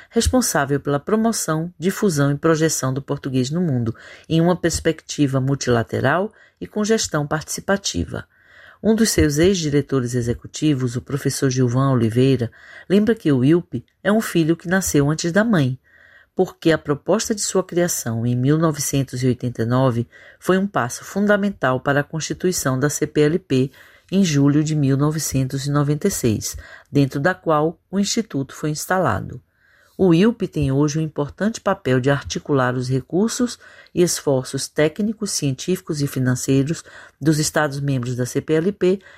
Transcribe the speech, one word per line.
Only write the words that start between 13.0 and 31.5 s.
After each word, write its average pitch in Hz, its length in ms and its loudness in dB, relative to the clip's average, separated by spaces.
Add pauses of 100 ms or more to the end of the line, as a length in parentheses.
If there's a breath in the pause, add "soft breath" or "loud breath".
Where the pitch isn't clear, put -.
que 175 160 0
o 135 100 4
wilp 160 340 2 (280)
é 185 80 0
um 214 120 2
filho 165 340 0
que - 120 -12
nasceu 165 420 2
antes 160 220 -2
da 202 120 2
mãe, 147 340 2 (560 soft breath)
porque - 380 0
a 156 60 2
proposta 175 560 -2
de 202 80 -6
sua - 200 -2
criação 165 640 -2
em 123 80 0
mil 131 220 2
novecentos 143 680 -2
e 131 40 0
oitenta 123 360 -2
e 113 40 0
nove 120 420 2 (300 loud breath)
foi 180 180 2
um 190 100 0
passo 127 380 -4
fundamental 196 760 0
para 143 200 2
a 143 40 -4
constituição 156 760 -4
da 143 80 2
C 147 180 -2
P 151 140 -2
L 151 180 2
P 135 320 0 (400 loud breath)
em 196 140 2
julho 143 400 2
de 156 100 -2
mil 135 220 2
novecentos 139 720 -2
e 143 40 -4
noventa 147 380 0
e - 20 2
seis, - 460 -2 (340 loud breath)
dentro 139 300 0
da 180 140 0
qual 160 440 0 (120)
o 190 100 -2
Instituto 196 540 -4
foi 151 160 -6
instalado. 151 720 -2 (540 soft breath)
O 190 120 4
wilp 196 360 4
tem 147 280 -2
hoje 147 260 0
um 160 40 -2
importante 156 580 -4